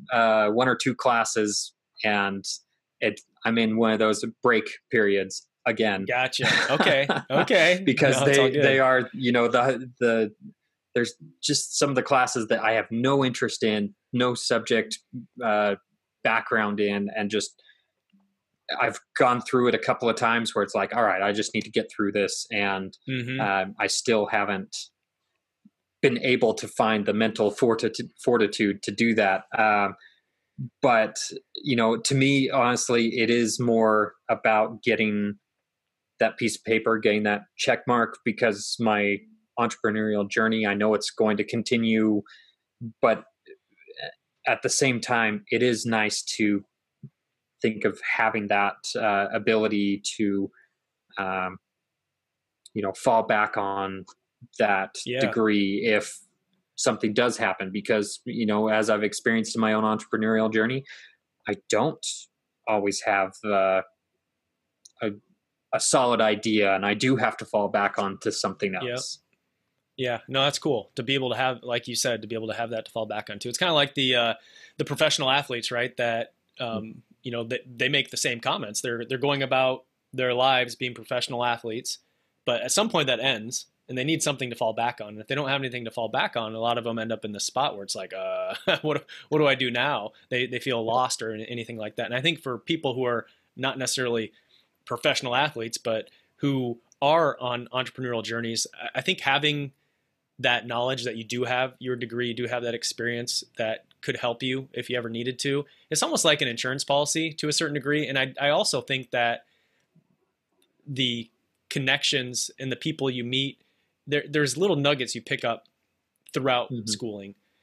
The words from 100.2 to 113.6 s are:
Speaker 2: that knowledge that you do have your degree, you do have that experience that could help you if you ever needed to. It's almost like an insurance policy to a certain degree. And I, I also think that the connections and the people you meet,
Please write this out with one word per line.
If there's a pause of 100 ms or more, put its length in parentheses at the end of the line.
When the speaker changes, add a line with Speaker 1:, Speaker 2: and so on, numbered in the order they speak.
Speaker 2:
that
knowledge
that
you
do
have
your
degree,
you
do
have
that
experience (140)
that (160)
could
help
you
if
you
ever
needed
to. (240)
It's
almost
like
an
insurance
policy
to
a
certain
degree.
And
I,
I
also
think
that (1400)
the (400)
connections
and
the
people
you
meet, (460)